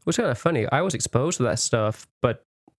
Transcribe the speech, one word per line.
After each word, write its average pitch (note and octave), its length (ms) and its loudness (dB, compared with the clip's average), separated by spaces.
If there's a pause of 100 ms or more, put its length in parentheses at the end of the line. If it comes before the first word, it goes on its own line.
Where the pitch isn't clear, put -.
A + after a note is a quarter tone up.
Which E3 100 0
is - 20 -6
kinda F3+ 180 0
funny. D#3 340 0
I C#3 120 2
was F3+ 120 0
exposed C#3+ 440 -2
to C3 60 0
that A2+ 160 0
stuff, G#2+ 480 -2 (140)
but A#2 220 0 (360)